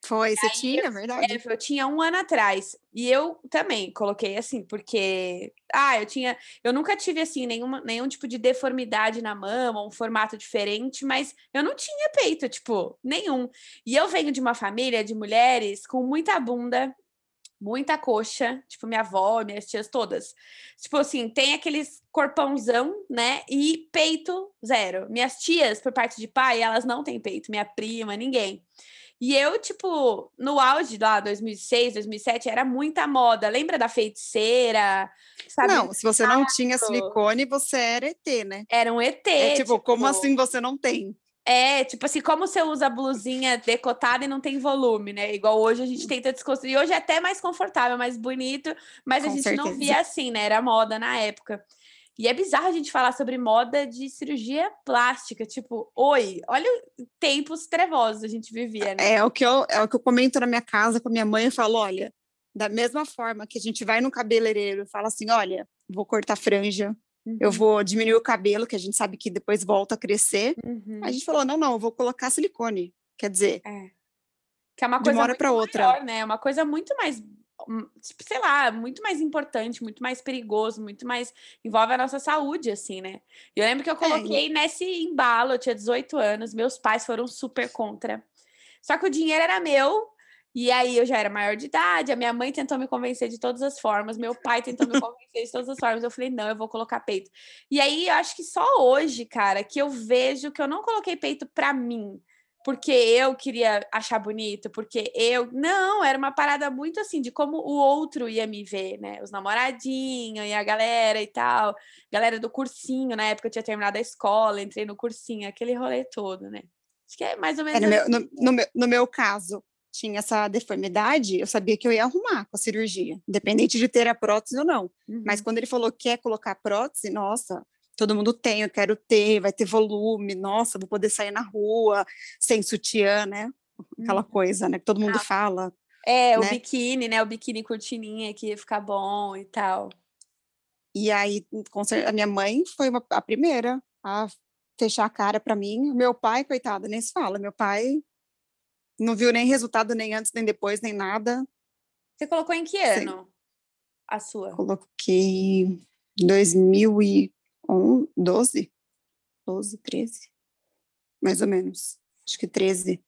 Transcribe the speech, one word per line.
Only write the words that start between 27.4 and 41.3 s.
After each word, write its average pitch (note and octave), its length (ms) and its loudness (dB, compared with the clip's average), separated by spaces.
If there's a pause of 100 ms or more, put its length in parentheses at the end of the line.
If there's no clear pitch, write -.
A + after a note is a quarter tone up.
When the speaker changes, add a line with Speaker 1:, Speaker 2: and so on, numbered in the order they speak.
Speaker 2:
Minha G#3 160 -4
prima, G#3+ 500 -8
ninguém. A3 480 -2 (560)
E C4 160 2
eu, D4+ 240 2
tipo, D4+ 760 -2
no C#4 200 0
auge C4 400 4
lá, G#3+ 220 4
dois G3+ 200 -4
mil A3 140 -6
e - 20 -16
seis, A#3+ 380 0
dois G#3 120 -6
mil G#3+ 100 -8
e G#3 40 -10
sete, A#3 280 -2
era A#3 160 0
muita D4 420 -2
moda. A#3 420 4
Lembra D4+ 300 0
da A3+ 100 2
feiticeira? A3 1200 2 (360)
Sabe? F4+ 320 4
Speaker 1:
Não, F#3+ 140 0
se - 100 -8
você A3 240 4
não C4 180 6
tinha B3+ 340 0
Speaker 2:
Saco. - 0 -
Speaker 1:
silicone, A3+ 680 2
você C#4 300 -2
era A#3+ 320 0
E E4+ 60 -8
T, A#3+ 300 -2
né? G3 240 -10
Speaker 2:
Era A#3 240 4
um A#3 100 2
E C4 100 2
T, - 240 -2
Speaker 1:
É C#4+ 140 4
tipo, B3 300 2
como A#3+ 260 2
Speaker 2:
tipo - 0 -
Speaker 1:
assim C#4 300 2
você B3+ 240 2
não B3+ 180 -4
tem? A3 380 -2 (300)